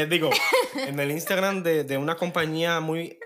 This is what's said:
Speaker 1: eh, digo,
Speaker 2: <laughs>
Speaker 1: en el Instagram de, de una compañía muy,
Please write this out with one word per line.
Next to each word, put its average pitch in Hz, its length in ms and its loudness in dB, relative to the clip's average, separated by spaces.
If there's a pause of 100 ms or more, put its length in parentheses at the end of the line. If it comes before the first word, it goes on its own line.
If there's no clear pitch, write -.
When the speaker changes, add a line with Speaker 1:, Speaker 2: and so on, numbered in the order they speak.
Speaker 1:
eh, 151 60 2
digo, 156 240 2
Speaker 2:
<laughs> - 440 2
Speaker 1:
en 262 240 -4
el 143 120 0
Instagram 190 500 0
de, 160 220 2
de 135 160 -2
una 156 160 -2
compañía 170 640 0
muy, 160 460 -4